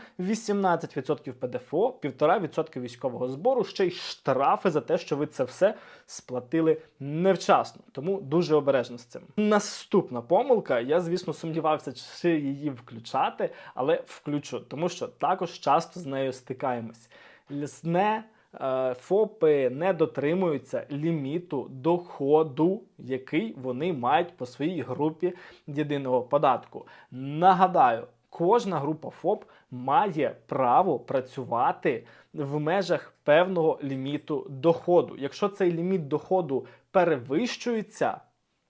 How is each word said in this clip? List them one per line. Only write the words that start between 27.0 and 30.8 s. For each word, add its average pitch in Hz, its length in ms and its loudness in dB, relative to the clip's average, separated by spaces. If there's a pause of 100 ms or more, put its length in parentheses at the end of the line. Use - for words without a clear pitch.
Нагадаю, 151 960 4 (240)
кожна 185 480 2
група 139 320 -4
фоп 196 340 -2 (260)
має 143 640 0 (100)
право 135 520 4